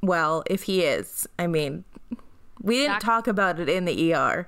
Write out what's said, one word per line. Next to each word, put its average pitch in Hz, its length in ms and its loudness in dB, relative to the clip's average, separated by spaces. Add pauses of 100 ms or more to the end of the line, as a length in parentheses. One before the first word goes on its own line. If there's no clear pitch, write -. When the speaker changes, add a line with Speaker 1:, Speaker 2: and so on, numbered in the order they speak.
Speaker 1:
well, 165 460 2
if 190 160 -2
he 190 200 2
is, - 440 -2 (100)
I 175 80 -2
mean, 156 380 -2 (800)
we 220 140 2
didn't 294 180 2
Speaker 2:
Doc-, - 80 -4
Speaker 1:
talk 226 240 2
about 190 320 0
it 170 100 -2
in 180 160 0
the 160 200 0
E 165 80 4
R. 147 340 0